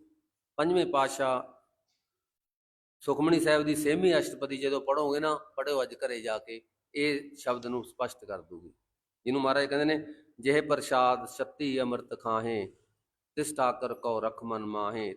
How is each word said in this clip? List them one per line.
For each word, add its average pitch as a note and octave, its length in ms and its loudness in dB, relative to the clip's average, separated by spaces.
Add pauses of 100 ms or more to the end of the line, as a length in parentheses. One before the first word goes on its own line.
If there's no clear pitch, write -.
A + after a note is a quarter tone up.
(560)
ਪੰਜਵੇਂ E3+ 300 4
ਪਾਤਸ਼ਾਹ C3+ 560 2 (1600)
ਸੁਖਮਣੀ D3+ 400 2
ਸਾਹਿਬ D3+ 220 4
ਦੀ D3+ 120 0
ਛੇਵੀਂ E3 440 2
ਅਸ਼ਟਪਦੀ C#3 380 -4
ਜਦੋਂ C#3 240 0
ਪੜ੍ਹੋਗੇ C#3+ 400 0
ਨਾ, D#3 140 0 (220)
ਪੜ੍ਹਿਓ C3+ 260 0
ਅੱਜ A#2 120 -4
ਘਰੇ B2 260 -4
ਜਾ A2 180 -4
ਕੇ, A2+ 220 -12 (340)
ਇਹ C#3+ 420 -2
ਸ਼ਬਦ B2 300 -4
ਨੂੰ A#2+ 180 -4
ਸਪਸ਼ਟ - 400 -8
ਕਰ G2 180 -8
ਦੂਗੀ, E2 300 -18 (540)
ਜਿਹਨੂੰ C3+ 160 0
ਮਹਾਰਾਜ C3+ 240 2
ਕਹਿੰਦੇ C#3+ 200 2
ਨੇ, D#3 180 2 (360)
"ਜਿਹੇ C#3+ 200 4
ਪ੍ਰਸਾਦ B2+ 680 2
ਛੱਤੀ C3 520 -4
ਅੰਮ੍ਰਿਤ A#2+ 400 -4
ਖਾਹੇ, A2+ 460 -2 (680)
ਤਿਸ D3+ 200 -2
ਠਾਕਰ B2 380 0
ਕਉ A2+ 260 -2
ਰਖ A2 240 -4
ਮਨ A2 220 -4
ਮਾਹੇ।" G#2 500 -4